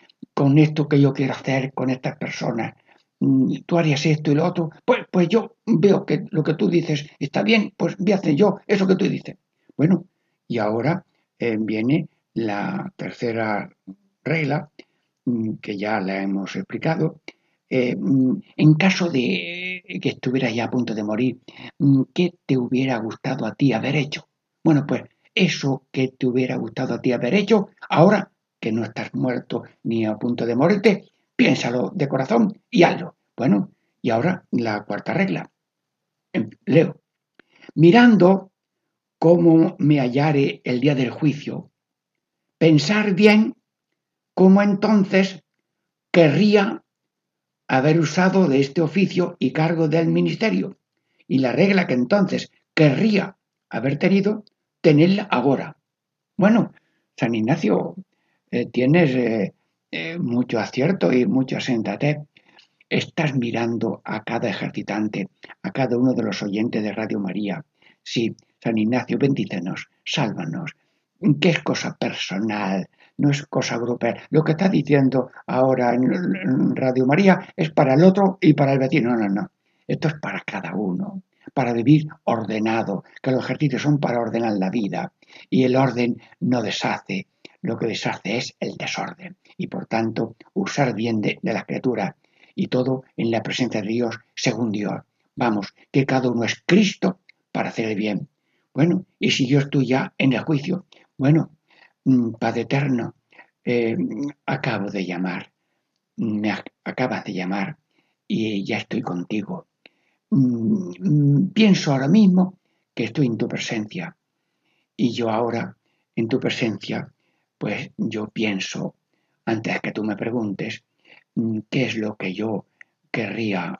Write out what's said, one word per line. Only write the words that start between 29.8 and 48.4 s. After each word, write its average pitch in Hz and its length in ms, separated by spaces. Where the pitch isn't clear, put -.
ni 113 240
a 107 80
punto 120 320
de 117 80
morirte, 196 520
piénsalo 127 580
de 151 140
corazón 160 540
y 226 140
hazlo. - 320
Bueno, 123 360
y - 100
ahora 117 420
la 107 320
cuarta - 280
regla. - 380
Em, 107 160
leo. - 340
"Mirando 190 760
cómo 165 600
me 147 180
hallare 139 640
el 123 160
día 143 160
del 127 160
juicio, - 600
pensar 196 560
bien 214 420
cómo 190 280
entonces 196 800
querría 202 720
haber 147 300
usado 185 480